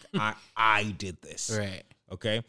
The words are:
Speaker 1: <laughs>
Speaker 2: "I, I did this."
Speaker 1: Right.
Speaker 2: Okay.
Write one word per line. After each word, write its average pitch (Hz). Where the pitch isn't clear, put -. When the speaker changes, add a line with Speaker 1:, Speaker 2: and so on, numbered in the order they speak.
Speaker 1:
<laughs> -
Speaker 2:
"I, 107
I 107
did 95
this." -
Speaker 1:
Right. 98
Speaker 2:
Okay. 107